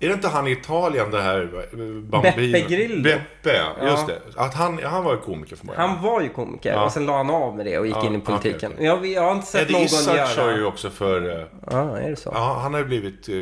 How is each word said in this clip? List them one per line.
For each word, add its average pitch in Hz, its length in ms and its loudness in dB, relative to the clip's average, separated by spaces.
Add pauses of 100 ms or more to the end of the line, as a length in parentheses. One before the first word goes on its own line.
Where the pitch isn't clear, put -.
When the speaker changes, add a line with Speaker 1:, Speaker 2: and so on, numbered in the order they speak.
Speaker 1:
Är 151 80 0
det 196 60 2
inte 196 140 -2
han 147 180 0
i 135 40 0
Italien, 143 600 0
det 101 120 0
här, 95 200 2
eh, 87 360 -8 (240)
Bambino? 107 200 2
Speaker 2:
Beppe 123 380 4
Grillo. 180 420 0
Speaker 1:
Beppe, 147 540 2 (240)
Speaker 2:
Ja. 139 100 2
Speaker 1:
just 147 160 2
det. 82 120 -4 (180)
Att 131 180 0
han, 165 300 0
han 175 200 -2
var 151 80 2
ju 117 80 0
komiker 78 360 -8
från - 100 -18
början. 165 240 0
Speaker 2:
Han 170 120 -4
var 220 180 2
ju 143 80 0
komiker - 440 -4
Speaker 1:
Ja. 104 120 4
Speaker 2:
och 107 80 2
sen 147 140 -2
la 143 100 2
han 135 140 0
av 135 260 0
med 104 100 -4
det 87 120 0
och 104 80 2
gick 107 100 0
Speaker 1:
Ja, 107 100 0
Speaker 2:
in 107 80 0
i 104 60 -2
politiken. 104 540 -2
Speaker 1:
okej, 156 180 2
okej. 185 200 0
Speaker 2:
Jag, 185 100 2
jag - 60 -
har 190 40 4
inte 196 140 -2
sett 190 160 0
Speaker 1:
Eddie 151 100 2
Speaker 2:
någon 180 100 4
Speaker 1:
Izzard 160 340 4
Speaker 2:
göra 143 120 2
Speaker 1:
kör 117 280 2
ju 107 80 0
också 98 260 -4
för, 90 500 0
eh, 80 60 -10 (240)
Speaker 2:
Ja, 131 280 -2
är 135 120 -4
det 143 60 -6
så? - 180 -8
Speaker 1:
ja, 123 280 0
han 139 120 -4
har 147 60 0
ju 139 60 -2
blivit, 104 420 -4
eh, 104 140 -4